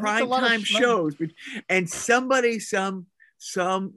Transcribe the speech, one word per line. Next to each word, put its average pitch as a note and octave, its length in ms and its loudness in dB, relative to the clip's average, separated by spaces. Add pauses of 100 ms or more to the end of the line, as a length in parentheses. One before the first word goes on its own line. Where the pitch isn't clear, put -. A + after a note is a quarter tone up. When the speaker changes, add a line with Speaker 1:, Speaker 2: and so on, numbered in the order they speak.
Speaker 1:
That's G#3+ 200 0
a B3+ 40 2
lot B3+ 180 0
of A#3 80 4
Speaker 2:
primetime A3 140 0
Speaker 1:
sh-, - 80 -2
money. A3+ 100 2
Speaker 2:
shows, F3+ 320 2
be-, D#3+ 200 -6 (340)
and F#3 200 2
somebody, A#3+ 720 2
some, F#3+ 480 -4 (300)
some F#3+ 600 -2